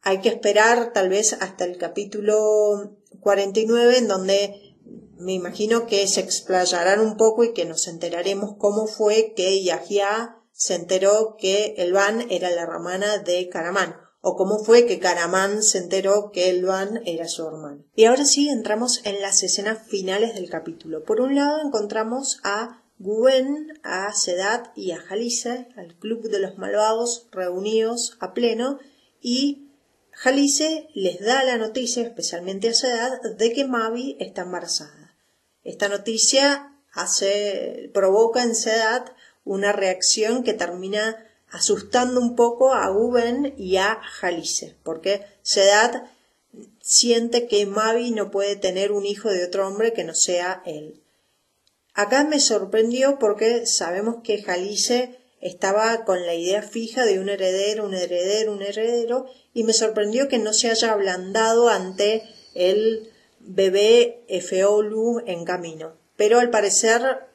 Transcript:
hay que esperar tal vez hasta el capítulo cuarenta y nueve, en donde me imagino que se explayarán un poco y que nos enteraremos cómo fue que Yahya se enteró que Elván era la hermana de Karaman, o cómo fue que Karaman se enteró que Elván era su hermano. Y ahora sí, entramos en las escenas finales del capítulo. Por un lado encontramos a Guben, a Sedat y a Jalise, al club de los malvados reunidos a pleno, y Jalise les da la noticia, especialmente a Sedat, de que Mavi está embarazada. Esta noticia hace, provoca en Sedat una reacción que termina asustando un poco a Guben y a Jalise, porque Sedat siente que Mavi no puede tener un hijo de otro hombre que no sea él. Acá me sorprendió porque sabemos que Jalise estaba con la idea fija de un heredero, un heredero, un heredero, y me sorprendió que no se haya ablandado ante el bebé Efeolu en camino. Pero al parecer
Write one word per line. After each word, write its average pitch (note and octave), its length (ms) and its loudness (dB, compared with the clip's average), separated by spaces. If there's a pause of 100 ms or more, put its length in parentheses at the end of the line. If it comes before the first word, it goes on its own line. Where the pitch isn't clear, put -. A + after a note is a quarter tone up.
hay F#3+ 180 0
que - 80 2
esperar A3+ 640 2
tal F#3+ 160 2
vez G3+ 240 0
hasta F#3+ 320 -6
el F3+ 140 -8
capítulo G#3 1160 0 (220)
cuarenta G3 400 2
y A3 80 0
nueve, A#3+ 320 6
en A#3 80 2
donde G3 720 -2 (420)
me F3+ 140 -6
imagino G#3+ 540 -2
que G3+ 200 2
se F#3+ 140 0
explayarán F#3 800 2
un G#3+ 160 0
poco A3 260 4
y A#3 100 2
que F3+ 120 -2
nos E3 240 -4
enteraremos F3 680 -4
cómo G#3+ 300 0
fue A3 480 2
que F#3+ 300 0
Yahya G3+ 720 -2 (160)
se - 240 -2
enteró G3 600 2
que G3+ 420 0
Elván G3 520 0
era F3+ 200 -2
la E3+ 120 -2
hermana F3+ 560 -4
de F3+ 300 -2
Karaman, F3 480 -4 (240)
o F3+ 160 -2
cómo G#3 260 0
fue A#3+ 240 8
que F#3+ 140 -2
Karaman F#3 600 0
se G3+ 160 2
enteró F#3+ 520 0
que F#3 200 0
Elván F#3+ 540 -2
era E3 220 -6
su E3 180 -8
hermano. D#3 380 -12 (140)
Y A3 80 8
ahora B3+ 200 6
sí, C#4+ 240 2
entramos A3+ 560 -2
en G3+ 160 -4
las G3 220 0
escenas G3+ 460 -4
finales G3+ 460 -2
del F#3 140 -10
capítulo. D#3+ 540 -10
Por A3 180 -2
un C4+ 140 0
lado C#4+ 260 2
encontramos A#3 840 -4
a G#3+ 400 -6 (140)
Guben, C4 840 0
a G3 320 -6
Sedat G3+ 600 -2
y F#3+ 160 -8
a E3 60 -10
Jalise, A#3+ 760 -8
al F3 200 -20
club A3 340 -8
de G3 80 -2
los F#3+ 200 -6
malvados G#3+ 760 -2
reunidos G#3+ 880 -4
a F#3 120 -10
pleno, A#3+ 460 -2 (420)
y C4+ 440 -2 (480)
Jalise C#4+ 840 0
les F3+ 260 -2
da B3+ 240 2
la B3 140 0
noticia, A#3 440 -4
especialmente G3 680 -6
a A3+ 40 -6
Sedat, B3+ 480 -2
de A3+ 300 0
que C#4 140 -2
Mavi A#3+ 520 -4
está F#3+ 240 -10
embarazada. E3+ 720 -10 (480)
Esta - 280 -4
noticia C4+ 840 0 (200)
hace, G3 1000 -4
provoca A3+ 500 4
en A#3 120 0
Sedat A3+ 560 0 (340)
una G3 280 0
reacción G3+ 720 0
que A#3 120 0
termina F#3+ 680 -6 (280)
asustando B3 680 0
un A#3+ 160 0
poco A#3+ 380 4
a G3 160 0
Guben A#3+ 680 0
y F#3 180 0
a G#3 260 2
Jalise, - 800 -6
porque F#3+ 400 -4 (200)
Sedat G#3+ 640 4 (720)
siente A#3 680 2
que G#3 200 2
Mavi A3 440 0
no G#3 200 -2
puede G3+ 260 -2
tener F#3+ 360 -2
un G3+ 120 -2
hijo G3+ 240 -4
de F3+ 160 0
otro F#3+ 240 -4
hombre G#3+ 240 0
que F#3 120 -4
no D#3+ 100 -10
sea F3+ 500 -2
él. D#3 380 -14 (880)
Acá A3+ 320 2
me D4+ 160 0
sorprendió A#3+ 800 0
porque A3+ 480 0
sabemos G3+ 580 -4
que G#3 180 -4
Jalise G#3 800 -2 (200)
estaba G#3+ 640 0
con F#3 220 0
la E3+ 80 -2
idea F3+ 280 -2
fija A3+ 420 -4
de G3 160 2
un F#3+ 80 -6
heredero, G3 560 -2
un G3 100 -6
heredero, F#3 580 -2
un G3 100 -8
heredero, A#3 640 -2 (280)
y A#3 100 -2
me G#3+ 80 2
sorprendió A3 560 0
que C4 100 0
no G#3+ 140 -2
se A#3 180 2
haya A3+ 220 2
ablandado G#3 760 2
ante G3+ 560 0 (300)
el G#3+ 580 0 (260)
bebé G3+ 880 4
Efeolu G#3+ 1000 0
en E3+ 180 -6
camino. E3 500 -8 (220)
Pero A3 240 4
al A#3+ 100 2
parecer A3 520 2 (320)